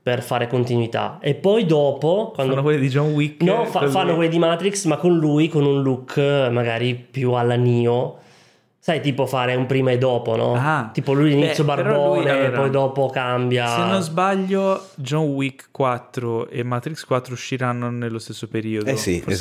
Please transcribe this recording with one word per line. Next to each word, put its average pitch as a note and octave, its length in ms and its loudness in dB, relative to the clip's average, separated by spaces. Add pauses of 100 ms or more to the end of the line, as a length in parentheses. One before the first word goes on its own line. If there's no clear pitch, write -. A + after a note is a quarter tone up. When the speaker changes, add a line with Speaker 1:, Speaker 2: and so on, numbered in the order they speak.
Speaker 1:
per B2 220 -2
fare A#2+ 240 -2
continuità, A#2+ 720 -2
e D3 160 -2
poi G#3 300 2
dopo D3+ 680 0
quando C3 200 0
Speaker 2:
Fanno C#3 120 0
quelle D3+ 140 2
di C3+ 100 0
John C#3+ 240 0
Wick D3 280 -2
Speaker 1:
No, G3+ 240 2
fa-, - 140 -2
Speaker 2:
con C#3+ 100 2
Speaker 1:
fanno F3+ 200 0
Speaker 2:
lui. E3+ 60 2
Speaker 1:
quelle E3 160 2
di E3 80 0
Matrix, E3+ 460 0
ma D3+ 120 2
con E3+ 200 4
lui D#3 320 2
con D3+ 160 2
un C#3 160 2
look C3 360 -2
magari B2 800 2
più B2 360 -4
alla B2 240 2
Neo. B2 640 2 (580)
Sai, D#3 240 -2
tipo C3+ 240 0
fare B2+ 300 0
un B2+ 100 0
prima C3 240 2
e B2 80 2
dopo, B2 380 0
no? A#2+ 180 0
Speaker 2:
Ah. B2+ 400 0
Speaker 1:
Tipo C#3 200 -2
lui D3 200 4
all'inizio D3 300 2
Speaker 2:
Beh, C#3+ 100 2
però C#3+ 400 2
lui, C#3+ 100 2
Speaker 1:
barbone, C#3 60 2 (160)
Speaker 2:
allora, B2 140 0
Speaker 1:
poi C#3 100 2
dopo C3+ 400 0
cambia. B2 580 0
Speaker 2:
se A#2 120 0
non A#2 240 0
sbaglio, F#3+ 960 -2
John D3+ 320 -2
Wick C3+ 420 -4
quattro A#2+ 760 -4
e C3 120 -6
Matrix B2 420 -6
quattro B2+ 300 -2
usciranno B2 560 -4
nello A#2 300 -6
stesso A2 280 -12
periodo. A2 400 -4
Speaker 3:
Eh G#2+ 80 0
sì, F#2 260 -2
Speaker 2:
Forse - 200 -6